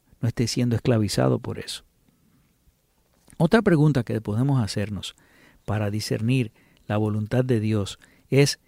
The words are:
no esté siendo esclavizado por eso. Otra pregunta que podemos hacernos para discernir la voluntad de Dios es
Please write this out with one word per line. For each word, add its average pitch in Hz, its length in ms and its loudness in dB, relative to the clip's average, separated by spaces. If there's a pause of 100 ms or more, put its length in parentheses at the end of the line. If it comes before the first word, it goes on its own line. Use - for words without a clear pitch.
(220)
no 120 60 -2
esté 117 200 -2
siendo 120 280 0
esclavizado 120 640 2
por 104 200 -10
eso. - 260 -14 (1500)
Otra 196 240 4
pregunta 151 420 4
que 113 160 -4
podemos 123 420 0
hacernos 101 540 -6 (500)
para 107 240 -2
discernir 113 600 -2 (360)
la 104 100 0
voluntad 107 480 0
de 123 140 2
Dios 107 400 -2 (300)
es 139 380 2